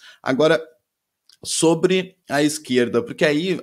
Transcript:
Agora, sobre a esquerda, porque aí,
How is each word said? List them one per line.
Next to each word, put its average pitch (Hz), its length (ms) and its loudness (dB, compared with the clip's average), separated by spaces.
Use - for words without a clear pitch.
Agora, 151 400 2
sobre 175 680 0
a 143 160 -2
esquerda, 123 600 0
porque - 200 -8
aí, 160 400 0